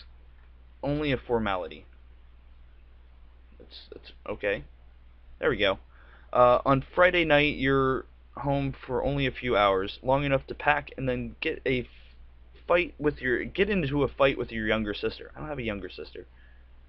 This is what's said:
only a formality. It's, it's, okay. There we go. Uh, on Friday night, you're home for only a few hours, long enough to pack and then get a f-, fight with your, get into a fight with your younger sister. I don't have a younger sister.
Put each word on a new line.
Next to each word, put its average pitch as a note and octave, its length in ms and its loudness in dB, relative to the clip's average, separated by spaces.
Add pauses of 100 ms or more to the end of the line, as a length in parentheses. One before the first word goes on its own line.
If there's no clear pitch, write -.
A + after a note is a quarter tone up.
(840)
only D3 280 -2
a B2+ 60 2
formality. F#2+ 720 -2 (1700)
It's, - 360 -20
it's, - 160 -20 (160)
okay. G#2 380 -2 (760)
There - 100 2
we B2 80 0
go. G2 220 2 (520)
Uh, B2 320 6
on C3+ 300 2
Friday F3+ 320 4
night, D3 300 4
you're C3 500 0 (320)
home C#3 380 -4 (100)
for B2+ 180 -4
only C#3 220 0
a B2+ 60 0
few B2 260 0
hours, G2 460 2
long C3+ 220 2
enough C#3 200 0
to - 80 -8
pack D3 420 -2
and C3 140 -4
then B2 320 -6
get - 240 -4
a C3 140 0
f-, A#2 80 -8 (800)
fight F3 320 2
with C#3+ 200 0
your, B2+ 260 0
get F#3 220 0
into D3 360 0
a C3 40 4
fight C#3 300 2
with A#2+ 140 -6
your A2+ 160 -4
younger G#2+ 260 0
sister. - 420 -8
I C3 40 -14
don't D3 100 -10
have C#3+ 80 -8
a B2+ 60 -6
younger G2+ 260 -6
sister. - 380 -14 (600)